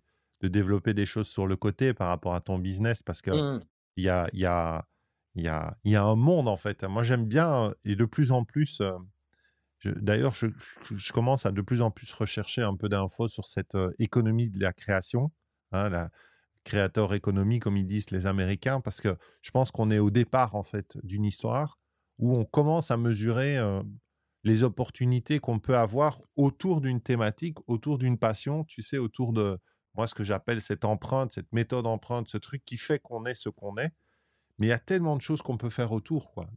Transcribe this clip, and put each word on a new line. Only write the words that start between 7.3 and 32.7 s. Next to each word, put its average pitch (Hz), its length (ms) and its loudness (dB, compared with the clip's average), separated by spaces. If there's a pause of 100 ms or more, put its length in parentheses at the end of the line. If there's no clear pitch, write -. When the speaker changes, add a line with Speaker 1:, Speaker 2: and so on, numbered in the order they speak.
Speaker 1:
euh, - 20 -8 (120)
et 101 100 0
de 113 100 4
plus 131 260 2
en 123 140 2
plus, - 360 -2
euh, 95 120 -2 (840)
je, 101 120 -4
d'ailleurs, 107 440 2
je, 113 120 0 (360)
je, - 120 -10
je - 180 -8
commence 127 320 2
à 98 60 2
de 101 100 -2
plus 117 200 0
en 113 100 2
plus - 220 -10
rechercher - 500 -4
un 101 120 0
peu 104 140 -2
d'infos 101 380 -2
sur - 200 -8
cette, - 280 -4
euh, 92 240 0
économie 113 500 2
de 95 120 -6
la 92 120 2
création, 120 580 0 (400)
hein, 98 180 0
la 85 200 -2 (560)
creator 101 500 2
economy, 101 440 2
comme 101 180 0
ils 95 100 0
disent 104 240 -4
les 92 160 -2
Américains, 98 540 0
parce - 200 -8
que 92 160 0 (240)
je - 100 -18
pense 127 200 2
qu'on 110 200 2
est 104 80 4
au 104 120 4
départ, 120 440 2
en 101 80 -4
fait, - 400 -8
d'une 101 220 -2
histoire, 117 540 -4 (400)
où 120 160 4
on 113 100 2
commence 151 460 2
à 120 60 2
mesurer, 117 600 2
euh, 101 240 0 (600)
les 110 200 4
opportunités 127 760 0
qu'on 113 200 -2
peut 127 180 2
avoir 123 440 2 (140)
autour 147 440 2
d'une 127 220 -2
thématique, 120 560 0 (100)
autour 123 300 0
d'une 123 200 2
passion, 139 460 -2
tu 113 200 -14
sais, 139 160 -4
autour 117 340 -2
de, 101 260 0 (360)
moi, 110 120 -2
ce - 60 -8
que 107 100 -6
j'appelle 104 380 -2
cette - 240 -4
empreinte, 117 480 -2
cette - 180 -12
méthode 117 360 0
empreinte, 113 400 -4
ce - 100 -8
truc - 260 -12
qui 123 140 -12